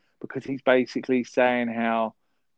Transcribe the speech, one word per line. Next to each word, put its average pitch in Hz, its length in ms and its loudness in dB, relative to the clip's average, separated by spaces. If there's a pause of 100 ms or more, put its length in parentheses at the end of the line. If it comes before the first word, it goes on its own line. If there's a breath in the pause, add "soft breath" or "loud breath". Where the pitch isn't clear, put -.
(220)
because - 240 -10
he's 135 160 -8
basically 127 640 2
saying 123 420 2
how 113 480 -2 (420)